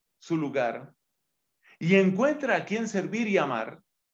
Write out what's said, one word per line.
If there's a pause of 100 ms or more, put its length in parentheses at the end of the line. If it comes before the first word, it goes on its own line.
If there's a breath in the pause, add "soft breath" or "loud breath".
(220)
su
lugar (840 soft breath)
y
encuentra
a
quien
servir
y
amar, (320)